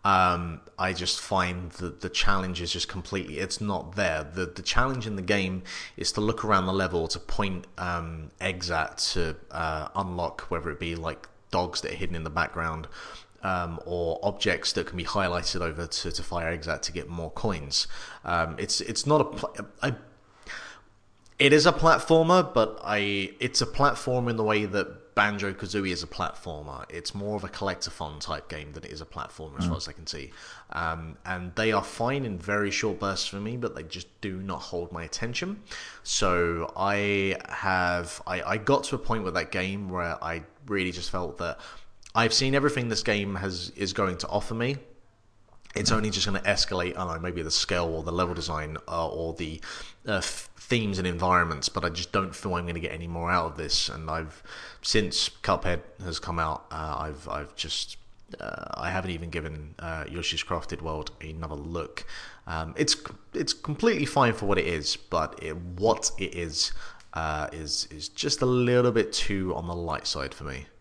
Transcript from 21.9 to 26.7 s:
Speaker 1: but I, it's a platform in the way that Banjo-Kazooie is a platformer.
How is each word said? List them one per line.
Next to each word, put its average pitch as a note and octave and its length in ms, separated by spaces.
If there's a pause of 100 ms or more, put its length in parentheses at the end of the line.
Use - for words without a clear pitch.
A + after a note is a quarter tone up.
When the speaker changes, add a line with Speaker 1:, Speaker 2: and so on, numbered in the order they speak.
Speaker 1:
but A2 300
I, G2+ 560
it's B2+ 200
a A#2 60
platform B2+ 600
in A#2 80
the A2 80
way G#2+ 220
that - 500
Banjo-Kazooie G2+ 720
is E2+ 120
a E2 40
platformer. D2+ 840